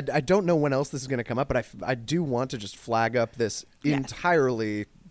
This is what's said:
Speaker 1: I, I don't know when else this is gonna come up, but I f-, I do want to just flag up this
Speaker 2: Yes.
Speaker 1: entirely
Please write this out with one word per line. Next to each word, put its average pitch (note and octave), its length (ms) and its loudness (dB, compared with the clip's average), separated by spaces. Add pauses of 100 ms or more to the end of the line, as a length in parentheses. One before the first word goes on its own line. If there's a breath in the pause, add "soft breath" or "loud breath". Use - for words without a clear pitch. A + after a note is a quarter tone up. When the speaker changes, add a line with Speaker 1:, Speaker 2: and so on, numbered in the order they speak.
(100)
Speaker 1:
I, B2+ 80 -2
I - 20 4
don't F3+ 260 2
know F3 100 4
when D3 160 2
else C3+ 180 0
this C#3 120 -6
is C3 60 -10
gonna B2 160 -2
come A#2+ 160 -2
up, C#3 80 -2
but B2 80 0
I A#2+ 40 4
f-, - 140 -12 (100)
I C3 120 0
do C3 260 -2
want C3 300 0
to C3 60 -8
just G2+ 180 -12
flag A2+ 400 0
up A#2 180 2
this A2+ 300 -2 (180)
Speaker 2:
Yes. C#3+ 160 2
Speaker 1:
entirely B2+ 880 0 (240)